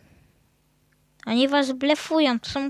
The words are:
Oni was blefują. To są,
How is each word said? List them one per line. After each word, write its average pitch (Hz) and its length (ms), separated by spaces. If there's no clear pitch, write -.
Oni 240 220
was 277 240
blefują. 277 680
To - 100
są, 277 200